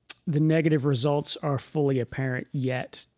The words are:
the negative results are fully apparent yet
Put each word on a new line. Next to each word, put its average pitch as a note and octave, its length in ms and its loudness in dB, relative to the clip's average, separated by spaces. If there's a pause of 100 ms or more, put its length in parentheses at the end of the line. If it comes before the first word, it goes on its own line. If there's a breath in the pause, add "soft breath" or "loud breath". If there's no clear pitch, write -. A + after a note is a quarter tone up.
(260)
the D3+ 140 0
negative D#3 440 4
results C#3+ 580 0
are C#3+ 160 0
fully C#3 420 0
apparent B2+ 520 -4
yet B2+ 540 -4 (120)